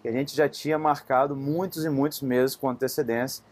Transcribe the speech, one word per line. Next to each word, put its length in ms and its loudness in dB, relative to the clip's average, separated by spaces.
que 60 -6
a 40 -2
gente 240 -2
já 120 4
tinha 300 -2
marcado 560 2
muitos 500 -2
e 40 0
muitos 340 0
meses 320 2
com 140 -4
antecedência, 840 -2